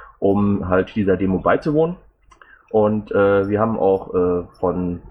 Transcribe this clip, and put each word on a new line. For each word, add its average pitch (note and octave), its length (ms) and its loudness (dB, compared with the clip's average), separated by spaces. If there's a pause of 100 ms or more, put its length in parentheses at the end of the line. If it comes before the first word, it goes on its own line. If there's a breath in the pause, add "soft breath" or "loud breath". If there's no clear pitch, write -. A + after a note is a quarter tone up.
(200 loud breath)
um G2 480 0
halt F#2 260 0
dieser G2 220 0
Demo F#2 240 -2
beizuwohnen. D#3+ 560 0 (760 loud breath)
Und, G#2+ 420 0
äh, G2+ 360 2
wir G#2 140 0
haben A2+ 180 0
auch, F#2+ 340 0
äh, F2+ 300 0 (160)
von F2 520 -4